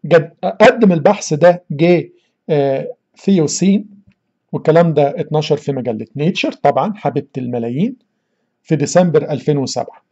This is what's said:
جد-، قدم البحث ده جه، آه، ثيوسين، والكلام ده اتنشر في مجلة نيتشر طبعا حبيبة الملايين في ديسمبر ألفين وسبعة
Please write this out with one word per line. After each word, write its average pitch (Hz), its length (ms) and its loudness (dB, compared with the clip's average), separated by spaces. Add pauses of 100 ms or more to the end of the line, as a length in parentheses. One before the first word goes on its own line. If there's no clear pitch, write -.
جد-، 156 280 2 (100)
قدم 226 480 4
البحث 170 420 0
ده 170 380 2
جه، 165 380 0 (400)
آه، 143 460 -2 (220)
ثيوسين، 190 800 0 (540)
والكلام 160 420 2
ده 151 260 0
اتنشر 151 380 -2
في - 140 -8
مجلة 113 440 -8
نيتشر 170 360 -4
طبعا 147 440 -2
حبيبة 135 320 -6 (100)
الملايين 123 580 -4 (680)
في 160 120 -2
ديسمبر 156 560 0
ألفين 143 260 -2
وسبعة - 540 -8